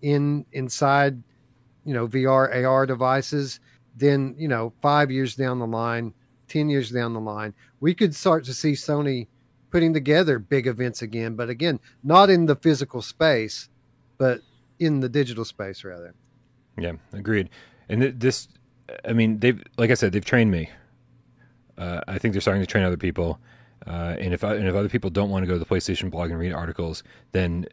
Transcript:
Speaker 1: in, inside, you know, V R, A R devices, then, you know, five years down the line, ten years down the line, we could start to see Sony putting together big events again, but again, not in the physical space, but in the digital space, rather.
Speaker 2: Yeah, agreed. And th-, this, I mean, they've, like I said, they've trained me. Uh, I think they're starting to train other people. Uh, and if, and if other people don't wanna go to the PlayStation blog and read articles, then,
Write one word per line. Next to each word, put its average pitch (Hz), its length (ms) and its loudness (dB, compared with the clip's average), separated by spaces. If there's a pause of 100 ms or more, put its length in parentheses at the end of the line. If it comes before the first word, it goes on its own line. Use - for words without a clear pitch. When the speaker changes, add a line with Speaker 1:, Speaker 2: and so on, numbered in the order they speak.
Speaker 1:
in, 147 520 0
inside, 139 680 2 (600)
you 147 100 -6
know, 117 120 -2
V 127 200 0
R, 135 280 4
A 127 100 0
R 131 220 4
devices, 131 720 -2 (380)
then, 139 400 2
you 156 100 -6
know, 117 240 -2 (100)
five 147 300 4
years 131 240 -4
down 127 240 -2
the 117 80 -4
line, 117 460 -4 (340)
ten 151 220 -2
years 135 200 0
down 117 240 -4
the 113 60 -6
line, 107 340 -8 (260)
we 160 140 2
could 175 220 0
start 160 300 2
to 127 80 -10
see 151 180 -2
Sony 139 560 -2 (440)
putting 165 220 2
together 151 440 2
big 123 300 -2
events 120 340 -4
again, 113 340 -6
but 117 140 -6
again, 135 300 -2 (240)
not 185 260 8
in 175 160 6
the 147 100 4
physical 139 460 0
space, 123 680 -2 (480)
but 127 240 0 (380)
in 151 200 0
the 127 100 -2
digital 120 360 -2
space, 98 380 -12
rather. 87 300 -16 (640)
Speaker 2:
Yeah, 85 160 -6 (200)
agreed. 101 360 -2 (380)
And 113 140 0
th-, 131 160 0
this, 127 300 0 (580)
I 113 80 -2
mean, 110 260 4
they've, 120 220 2 (160)
like 117 140 4
I - 20 4
said, 104 180 2
they've 95 140 -2
trained 113 260 4
me. 82 180 -2 (1080)
Uh, 87 300 -8
I 98 100 -6
think 110 160 0
they're 98 80 -2
starting 98 200 2
to 90 60 -2
train 101 160 2
other 90 140 2
people. 85 420 -2 (480)
Uh, 85 320 -6
and 90 140 -4
if, 90 100 -4
and 104 240 0
if 92 80 2
other 101 140 0
people 117 200 -2
don't 101 200 0
wanna 95 180 -2
go 90 60 0
to 87 60 0
the 82 60 -6
PlayStation 92 460 -2
blog 85 200 -4
and 82 80 -6
read 90 120 -4
articles, 82 500 -8 (300)
then, 87 420 -2